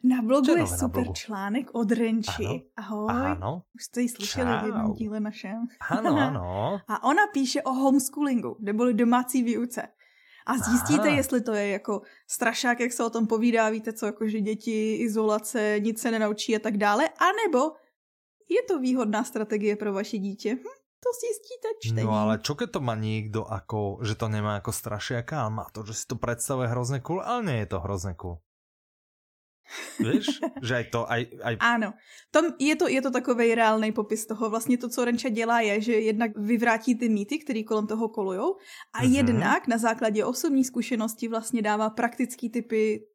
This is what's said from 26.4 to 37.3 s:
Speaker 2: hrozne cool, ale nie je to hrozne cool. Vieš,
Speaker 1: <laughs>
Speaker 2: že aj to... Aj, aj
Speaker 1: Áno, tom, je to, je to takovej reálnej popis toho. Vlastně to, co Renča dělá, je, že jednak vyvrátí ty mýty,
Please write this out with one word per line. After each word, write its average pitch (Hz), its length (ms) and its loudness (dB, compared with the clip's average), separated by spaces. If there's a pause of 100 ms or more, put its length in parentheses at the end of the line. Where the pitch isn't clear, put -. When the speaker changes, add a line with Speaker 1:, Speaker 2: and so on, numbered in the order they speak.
Speaker 2:
hrozne 123 340 -2
cool, 175 160 -4
ale 240 240 -4
nie 147 160 -2
je 104 100 -4
to 98 120 -4
hrozne 92 340 -4
cool. 87 240 -10 (1600)
Vieš, - 480 0
Speaker 1:
<laughs> - 160 -8
Speaker 2:
že 120 120 -2
aj 120 140 0
to... 117 160 -2
Aj, 120 180 0 (200)
aj 113 160 -2
Speaker 1:
Áno, 220 320 2 (400)
tom, 320 240 4
je 285 180 2
to, 320 140 2
je 262 160 2
to 269 80 0
takovej 240 420 2
reálnej 220 380 4
popis 214 320 -2
toho. 220 240 -4
Vlastně 226 320 0
to, 240 100 -6
co 247 160 -2
Renča 240 240 0
dělá, 226 320 2
je, 214 200 2
že 226 120 0
jednak 220 460 2
vyvrátí 226 560 2
ty 233 140 0
mýty, 214 300 0